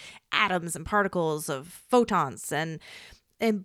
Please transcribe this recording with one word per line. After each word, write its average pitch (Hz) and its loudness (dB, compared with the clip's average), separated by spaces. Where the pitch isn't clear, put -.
atoms 180 2
and 160 -10
particles 170 0
of 147 -6
photons 196 2
and, 160 -4
and, 214 0